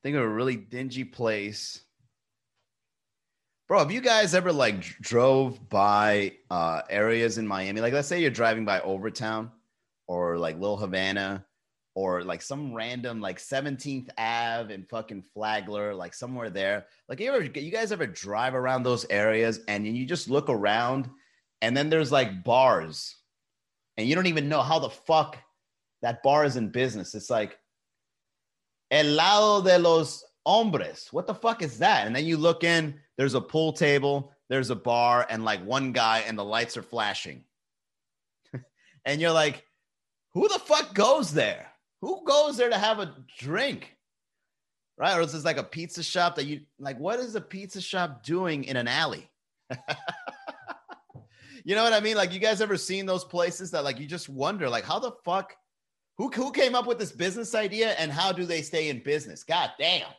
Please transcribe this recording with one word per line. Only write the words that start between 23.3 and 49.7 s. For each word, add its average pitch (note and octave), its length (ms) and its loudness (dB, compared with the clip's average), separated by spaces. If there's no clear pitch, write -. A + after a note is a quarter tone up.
and A2 100 -2
you C#3+ 80 4
don't F#3 120 2
even D#3 240 0
know D3+ 100 2
how D#3 180 2
the C#3 120 -2
fuck D#3 480 2
that A#2+ 200 -4
bar D3 220 6
is C3 120 0
in A2+ 120 -2
business. A2 460 -2
It's G#2+ 160 -10
like, A2 280 -2
El D3 160 4
Lado G3+ 560 4
de F3+ 160 8
los E3 440 4
Hombres. E3+ 680 0
What E3+ 140 -4
the G#3+ 80 -4
fuck A3+ 280 -2
is B2 160 -6
that? D#3 280 4
And A2+ 80 -2
then D3 120 0
you E3 100 0
look E3 260 2
in, E3 380 2
there's C3 180 0
a C3 60 2
pool D#3 320 0
table, C#3+ 600 2
there's B2+ 220 0
a A#2 60 -2
bar, A#2+ 520 4
and, A2 160 -6
like, G2+ 200 -2
one C3 280 -2
guy A2+ 340 4
and A2 120 -6
the G2+ 60 -4
lights A#2 320 -4
are A2 60 -10
flashing. G2 600 -6
<laughs> B2+ 80 -10
And C#3+ 140 0
you're E3 120 4
like, D#3 300 2
"Who D#4 160 2
the F#4+ 100 2
fuck D4+ 360 0
goes G#3 400 4
there? A2+ 360 0
Who E4+ 240 -6
goes D4 320 4
there A#3+ 140 2
to G#3+ 80 0
have G#3+ 200 2
a E3 160 -8
drink?" F#3 560 -6
Right? F3+ 180 2
Or E3+ 60 2
it's D#3 120 0
just, D3+ 120 -8
like, D3 140 0
a B2+ 40 -6
pizza E3 400 -10
shop F3 340 0
that C#3+ 100 -4
you, D3 160 -8
like, C3+ 200 -10
what G3+ 220 -4
is A#3 140 -10
a G#3 60 -4
pizza F#3+ 420 -14
shop F3 400 -4
doing D#3+ 420 -2
in C3 120 -6
an A#2+ 120 -2
alley? C3+ 420 -2